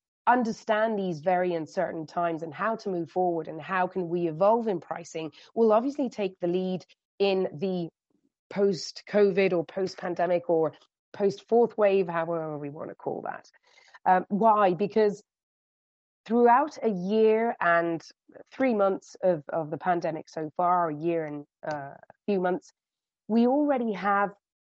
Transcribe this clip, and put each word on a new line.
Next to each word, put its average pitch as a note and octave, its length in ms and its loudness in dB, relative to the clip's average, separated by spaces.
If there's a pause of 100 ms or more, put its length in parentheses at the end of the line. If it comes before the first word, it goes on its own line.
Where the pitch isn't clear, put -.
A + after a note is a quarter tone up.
(260)
understand A3+ 720 0
these F3+ 220 -4
very F3+ 340 0
uncertain D#3+ 520 -6
times E3+ 360 -4
and D#3+ 100 -12
how G#3+ 240 -4
to G#3 140 -8
move E3+ 200 -4
forward E3+ 380 -2
and D#3 140 -12
how F#3 240 -2
can F3+ 220 -6
we E3+ 200 -2
evolve G#3 400 2
in F3+ 120 -2
pricing D#3+ 500 -10 (240)
will A3+ 180 4
obviously B3+ 380 0
take F#3+ 300 -6
the F3 80 -2
lead F#3 360 -2 (340)
in F#3+ 360 2
the F3 340 -4 (600)
post-covid G3 1000 2
or E3+ 120 0
post-pandemic F3 840 -4
or D#3+ 220 2 (400)
post-fourth A3 680 0
wave, G3 300 4
however E3 500 -4
we C#3+ 120 -10
want D#3 200 -12
to - 40 -14
call - 300 -8
that. - 240 -10 (560)
Um, F#3 240 4
why? G#3 460 4
Because G#3 480 0 (1040)
throughout A#3+ 560 4
a A3+ 60 0
year A3 720 2
and E3+ 420 2 (500)
three C4 220 0
months G3 480 0
of, F3 200 2 (100)
of D#3 180 -4
the D#3+ 80 -8
pandemic E3+ 500 -4
so D#3 280 -10
far, F3 340 2
a D3 40 -6
year E3 300 -2
and, D3 200 -10 (220)
uh, D3 280 -8
a - 20 -20 (300)
few G3 140 0
months, F3+ 320 -2 (560)
we A#3 180 4
already C4 460 0
have, G3+ 380 0 (340)